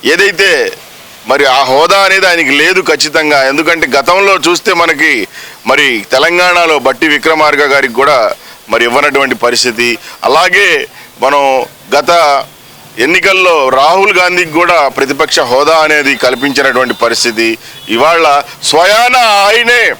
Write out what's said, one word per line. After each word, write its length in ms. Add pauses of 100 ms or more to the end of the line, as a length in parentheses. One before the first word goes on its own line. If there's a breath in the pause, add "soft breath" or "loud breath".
(140)
ఏదైతే 380 (800)
మరి 140 (120)
ఆ 20 (120)
హోదా 280 (100)
అనేది 220
ఆయనకి 300
లేదు 200 (100)
ఖచ్చితంగా. 500 (100)
ఎందుకంటే 360 (100)
గతంలో 380 (140)
చూస్తే 240 (100)
మనకి 300 (580 loud breath)
మరి 180 (260)
తెలంగాణలో 640 (100)
బట్టి 280
విక్రమార్క 600
గారికి 280
కూడా 160 (520 loud breath)
మరి 160
ఇవ్వనటువంటి 480 (100)
పరిస్థితి. 420 (400 loud breath)
అలాగే 400 (560 loud breath)
మనం 180 (540)
గత 160 (920)
ఎన్నికల్లో 480 (260)
రాహుల్ 400
గాంధీకి 400
కూడా 180 (200)
ప్రతిపక్ష 400 (140)
హోదా 240 (100)
అనేది 280 (120)
కల్పించినటువంటి 760
పరిస్థితి. 440 (500 loud breath)
ఇవాళ 280 (460 loud breath)
స్వయాన 440 (320)
ఆయనే 360 (160)